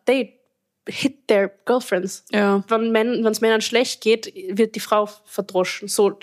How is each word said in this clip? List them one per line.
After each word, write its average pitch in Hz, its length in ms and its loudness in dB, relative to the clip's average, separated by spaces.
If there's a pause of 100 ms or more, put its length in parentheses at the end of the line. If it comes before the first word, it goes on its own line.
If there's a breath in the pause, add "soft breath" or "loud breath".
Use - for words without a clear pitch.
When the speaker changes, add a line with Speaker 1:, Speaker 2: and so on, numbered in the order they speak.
Speaker 1:
they 254 320 0 (500)
hit - 400 -4
their 196 200 2 (160)
girlfriends. 202 680 -2
Speaker 2:
Ja. 202 360 2
Speaker 1:
Wenn 226 240 0
Män-, 226 320 0
wenn's 220 160 0
Männern 220 200 4
schlecht 240 420 -2
geht, 226 320 0
wird 202 400 -2
die 208 60 -6
Frau 208 260 0 (180)
verdroschen, 190 640 -4
so 202 340 2